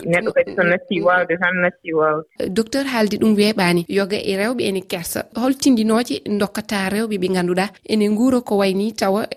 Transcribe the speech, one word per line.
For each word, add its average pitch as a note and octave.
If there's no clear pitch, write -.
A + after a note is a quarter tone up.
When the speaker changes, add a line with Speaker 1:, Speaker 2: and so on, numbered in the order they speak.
Speaker 1:
Neɗɗo F3
kadi F3
so F#3+
natti F3
waawde F3
tan, F3+
natti F3+
waawde. D#3
Speaker 2:
Docteur A3+
haaldi G#3+
ɗum A3
weeɓaani, F#3+
yoga G3
e F#3+
rewɓe A#3
ene F#3+
kersa. -
Hol C4
tindinooje A#3
ndokkataa G3+
rewɓe G#3+
ɓe F#3
ngannduɗaa F3+
ene G#3
nguura B3
ko G#3+
wayi G3
ni G#3
tawa G3+